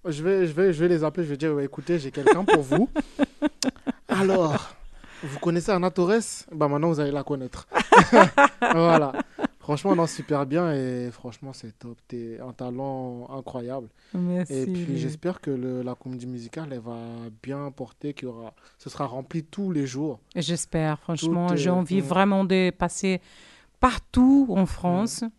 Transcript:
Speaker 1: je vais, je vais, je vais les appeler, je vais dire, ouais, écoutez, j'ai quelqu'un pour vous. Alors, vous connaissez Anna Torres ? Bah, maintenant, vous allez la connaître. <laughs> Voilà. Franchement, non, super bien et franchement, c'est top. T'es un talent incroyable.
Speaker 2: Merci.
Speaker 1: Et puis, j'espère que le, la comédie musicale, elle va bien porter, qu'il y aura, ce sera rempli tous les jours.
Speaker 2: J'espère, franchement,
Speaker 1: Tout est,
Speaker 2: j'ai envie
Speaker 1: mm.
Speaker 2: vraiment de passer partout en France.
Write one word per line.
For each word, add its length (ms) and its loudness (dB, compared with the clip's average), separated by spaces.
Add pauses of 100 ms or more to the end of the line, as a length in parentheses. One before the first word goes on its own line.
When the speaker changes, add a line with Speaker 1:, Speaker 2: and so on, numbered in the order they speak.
Speaker 1:
je 180 -4
vais, 240 2
je 60 -4
vais, 200 4
je 60 -2
vais 80 4
les 160 4
appeler, 220 -2
je 60 -6
vais 60 -4
dire, 160 0
ouais, 120 0
écoutez, 340 -2
j'ai 120 -6
quelqu'un 340 4
pour 160 4
vous. 260 2 (1200)
Alors, 680 2 (480)
vous 160 -8
connaissez 320 0
Anna 200 2
Torres ? 600 0
Bah, 160 0
maintenant, 220 2
vous 100 0
allez 120 0
la 120 -4
connaître. 480 -8
<laughs> 60 0 (960)
Voilà. 400 4 (460)
Franchement, 380 0
non, 100 2
super 380 -4
bien 260 0
et 400 -4
franchement, 400 -16
c'est 260 -18
top. 200 -18 (100)
T'es 320 -12
un 140 -14
talent 760 -8 (100)
incroyable. 520 -10 (240)
Speaker 2:
Merci. 400 -2
Speaker 1:
Et 120 -2
puis, 320 -4
j'espère 440 -6
que 100 -4
le, 300 -4
la 120 -6
comédie 320 -12
musicale, 460 -10
elle 80 -10
va 180 -12 (460)
bien 280 -8
porter, 420 -10
qu'il 160 -10
y 20 -10
aura, 220 -16 (240)
ce 120 -16
sera 160 -6
rempli 380 -8
tous 280 -6
les 140 0
jours. 340 -6 (160)
Speaker 2:
J'espère, 640 -2
franchement, 480 -2
Speaker 1:
Tout 80 0
est, 20 0
Speaker 2:
j'ai 120 2
envie 320 2
Speaker 1:
mm. 40 -4
Speaker 2:
vraiment 400 2
de 240 2
passer 500 -2 (640)
partout 680 4
en 140 4
France. 580 -2 (160)